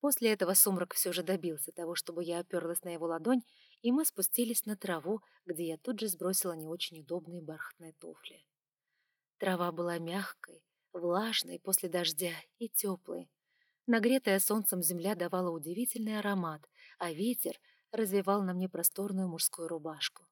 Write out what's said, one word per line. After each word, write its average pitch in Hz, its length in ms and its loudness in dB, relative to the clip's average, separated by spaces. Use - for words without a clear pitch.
После 240 320 4
этого 190 200 4
Сумрак 190 400 6
все - 200 0
же 175 100 0
добился 165 500 -2
того, 170 220 -6
чтобы 175 280 -4
я 170 180 -2
оперлась 170 440 -2
на 175 60 -6
его 170 160 -4
ладонь, 170 360 2
и 233 100 0
мы 294 140 4
спустились 226 640 0
на 214 100 -4
траву, 180 460 -2
где 170 220 -2
я 160 100 -4
тут 247 200 -4
же 220 100 -2
сбросила 185 440 0
не 160 140 -6
очень 165 340 -6
удобные 170 400 -6
бархатные 160 540 -12
туфли. - 500 -18
Трава 175 340 2
была 170 260 -2
мягкой, 170 640 -6
влажной 175 680 0
после 190 300 0
дождя 170 460 0
и 233 100 -6
теплой. 180 640 -4
Нагретая 233 520 4
солнцем 196 440 2
земля 175 320 0
давала 180 360 0
удивительный 214 680 -2
аромат, 180 500 0
а 170 140 -2
ветер 214 460 -2
развевал 202 520 2
на 185 100 2
мне 185 160 0
просторную 190 600 0
мужскую 165 400 -2
рубашку. 160 640 -4